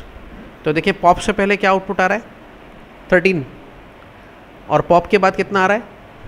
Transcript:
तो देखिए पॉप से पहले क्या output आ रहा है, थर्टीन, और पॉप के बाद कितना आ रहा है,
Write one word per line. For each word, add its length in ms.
तो 80
देखिए 220
पॉप 240
से 140
पहले 240
क्या 140
output 300
आ 60
रहा 100
है, 60
थर्टीन, 340
और 140
पॉप 240
के 100
बाद 180
कितना 280
आ 40
रहा 100
है, 60